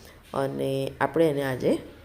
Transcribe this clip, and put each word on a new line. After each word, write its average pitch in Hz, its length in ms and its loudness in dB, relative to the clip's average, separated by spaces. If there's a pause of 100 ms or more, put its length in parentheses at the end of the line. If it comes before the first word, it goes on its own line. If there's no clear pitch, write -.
(340)
અને 135 580 -2 (100)
આપણે 160 280 4
એને 143 140 0
આજે 135 340 2 (280)